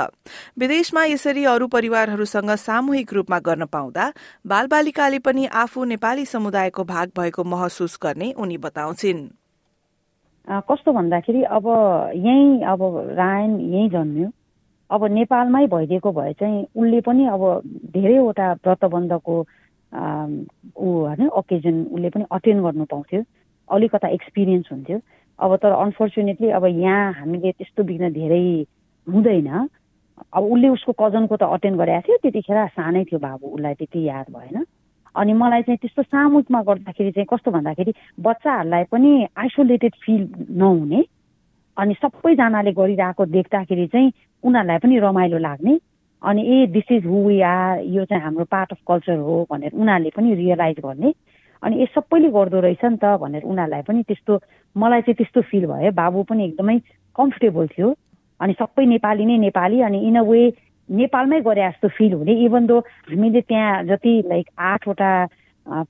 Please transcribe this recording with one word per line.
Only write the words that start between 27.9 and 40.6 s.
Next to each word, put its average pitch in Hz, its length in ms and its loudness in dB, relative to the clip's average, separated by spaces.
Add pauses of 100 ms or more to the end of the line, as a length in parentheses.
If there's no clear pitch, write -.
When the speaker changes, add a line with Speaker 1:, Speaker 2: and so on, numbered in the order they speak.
Speaker 2:
धेरै 160 540 0 (460)
हुँदैन। 196 560 2 (680)
अब 190 100 2
उसले 240 240 4
उसको 254 240 0
कजनको 214 440 0
त - 60 0
अटेन्ड 180 360 0
गरेको 170 220 0
थियो, 453 160 2
त्यतिखेर 214 500 0
सानै 175 380 -2
थियो 160 140 -6
बाबु, 135 280 -10
उसलाई 147 280 -6
त्यति 156 340 -6
याद 135 220 -8
भएन। 135 360 -10 (500)
अनि 208 160 0
मलाई 233 300 2
चाहिँ 240 160 -2
त्यस्तो 254 240 -6
सामूहिकमा 277 600 2
गर्दाखेरि 196 480 -2
चाहिँ 196 220 -2
कस्तो 240 180 -2
भन्दाखेरि, 170 440 -2 (260)
बच्चाहरूलाई 180 640 0
पनि 262 420 4 (100)
आइसोलेटेड 240 580 2 (120)
फिल 214 440 -2
नहुने, 175 540 2 (760)